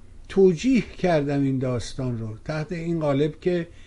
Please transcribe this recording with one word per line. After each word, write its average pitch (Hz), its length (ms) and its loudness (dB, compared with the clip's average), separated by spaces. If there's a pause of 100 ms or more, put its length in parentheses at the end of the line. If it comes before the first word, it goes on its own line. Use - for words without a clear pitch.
(300)
توجیه 190 520 4
کردم 147 600 0
این 135 160 0
داستان 127 640 -4
رو 110 260 -8
تحت 156 260 -6
این 170 280 -4
قالب 151 400 0
که 175 280 0 (200)